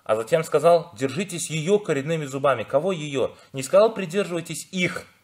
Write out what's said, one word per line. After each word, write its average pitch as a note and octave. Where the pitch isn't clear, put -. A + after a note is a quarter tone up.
А A2
затем C#3
сказал: E3
"Держитесь C3+
ее D#3+
коренными D#3
зубами". C3+
Кого D3+
ее? D3
Не C3+
сказал: G#3
"Придерживайтесь E3+
их F3+